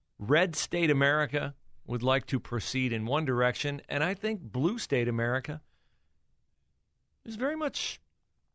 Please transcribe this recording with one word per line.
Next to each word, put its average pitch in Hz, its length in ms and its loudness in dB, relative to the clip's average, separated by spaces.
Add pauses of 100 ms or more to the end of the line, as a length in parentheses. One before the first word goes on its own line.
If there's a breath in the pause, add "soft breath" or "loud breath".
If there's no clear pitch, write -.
(180)
red 151 380 4
state 170 340 2
America 143 640 2 (320)
would 120 160 -4
like 131 240 4
to 131 140 0
proceed 127 520 -2
in 110 140 -2
one 147 180 2
direction, 127 640 0
and 143 140 -2
I 180 120 0
think 214 260 -4
blue 139 380 -2
state 120 300 0
America 123 520 -2 (1600)
is 220 120 -8
very 277 200 -2
much - 440 -4 (540)